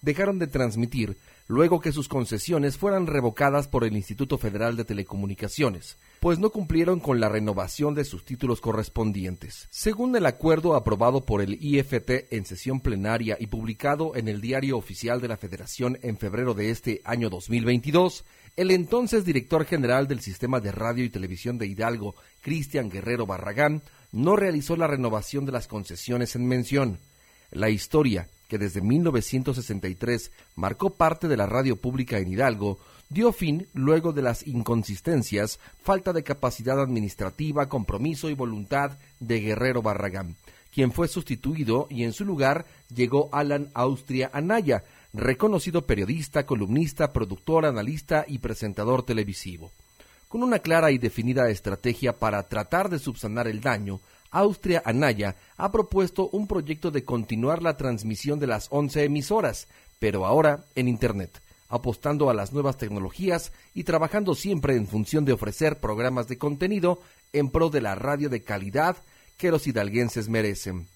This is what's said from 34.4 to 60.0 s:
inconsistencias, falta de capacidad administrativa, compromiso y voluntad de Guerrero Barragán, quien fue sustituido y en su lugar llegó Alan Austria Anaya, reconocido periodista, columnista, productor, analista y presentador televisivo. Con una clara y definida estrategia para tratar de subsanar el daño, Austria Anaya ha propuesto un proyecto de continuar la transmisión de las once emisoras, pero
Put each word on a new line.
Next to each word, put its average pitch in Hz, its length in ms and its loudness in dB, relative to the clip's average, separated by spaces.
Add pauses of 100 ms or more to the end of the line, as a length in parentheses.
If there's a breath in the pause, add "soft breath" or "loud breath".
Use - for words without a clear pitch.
inconsistencias, 110 1120 0 (240 loud breath)
falta 190 300 0
de 165 100 0
capacidad 131 560 -2
administrativa, 135 920 -2
compromiso 135 580 -2
y 151 60 -2
voluntad 135 640 -4 (220 soft breath)
de 117 200 0
Guerrero 117 400 0
Barragán, 95 560 -4 (340 loud breath)
quien 131 220 2
fue 170 160 0
sustituido 139 800 -2
y 120 160 -4
en 117 80 -2
su 202 140 -6
lugar 151 400 0 (280 soft breath)
llegó 131 380 2
Alan 143 400 0
Austria 127 600 -2
Anaya, 156 500 2 (300 loud breath)
reconocido 170 720 2
periodista, 135 580 0
columnista, 131 680 0
productor, 120 520 0
analista 147 640 0
y 139 100 -6
presentador 110 640 -2
televisivo. 95 720 -4 (560 soft breath)
Con 233 140 -4
una 240 180 4
clara 160 300 6
y 135 60 6
definida 120 540 2
estrategia 117 680 -2
para 104 300 0
tratar 165 400 -2
de 175 100 -2
subsanar 117 480 -4
el 107 140 -4
daño, 104 400 -2 (300 soft breath)
Austria 180 560 2
Anaya 113 500 2 (220 soft breath)
ha 196 120 -2
propuesto 190 600 0
un 208 160 -2
proyecto 160 440 -4
de 143 140 -2
continuar 120 580 -2
la 160 140 0
transmisión 123 600 -2
de 143 80 0
las 110 240 -2
once 147 340 2
emisoras, 147 640 0 (300 soft breath)
pero 101 260 2